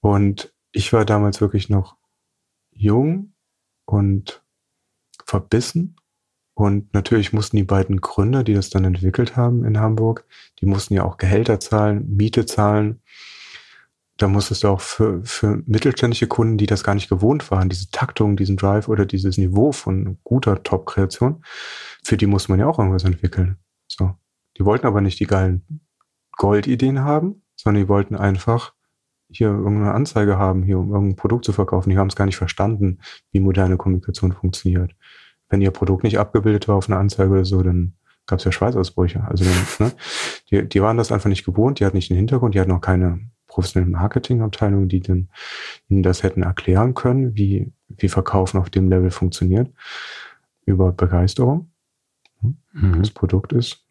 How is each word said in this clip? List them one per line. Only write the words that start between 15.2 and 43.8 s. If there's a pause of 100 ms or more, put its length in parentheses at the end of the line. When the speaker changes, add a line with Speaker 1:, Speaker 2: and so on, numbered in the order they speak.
Speaker 1:
für
mittelständische
Kunden,
die
das
gar
nicht
gewohnt
waren,
diese
Taktung,
diesen
Drive
oder
dieses
Niveau
von
guter
Top-Kreation, (600)
für
die
muss
man
ja
auch
irgendwas
entwickeln. (320)
So. (440)
Die
wollten
aber
nicht
die
geilen (520)
Goldideen
haben, (140)
sondern
die
wollten
einfach (560)
hier
irgendeine
Anzeige
haben,
hier
um
irgendein
Produkt
zu
verkaufen.
Die
haben
es
gar
nicht
verstanden, (320)
wie
moderne
Kommunikation
funktioniert. (540)
Wenn
ihr
Produkt
nicht
abgebildet
war
auf
einer
Anzeige
oder
so,
dann (320)
gab's
ja
Schweißausbrüche.
Also
dann,
ne, (560)
die,
die
waren
das
einfach
nicht
gewohnt,
die
hatten
nicht
den
Hintergrund,
die
hatten
auch
keine (260)
professionelle